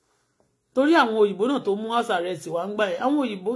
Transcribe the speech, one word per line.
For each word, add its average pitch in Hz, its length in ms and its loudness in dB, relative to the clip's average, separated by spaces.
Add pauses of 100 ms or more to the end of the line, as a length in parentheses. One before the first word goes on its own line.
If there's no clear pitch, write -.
(760)
Torí 285 180 4
àwọn 240 240 4
òyìnbó 202 280 2
náà 269 180 0
tó 202 100 -2
mú 214 160 -6
house 233 240 0
arrest 175 340 -4
wá 170 160 -4
ń 202 100 -6
gbà 214 120 0
yẹn, 185 160 -4
àwọn 285 180 2
òyìnbó 208 360 -4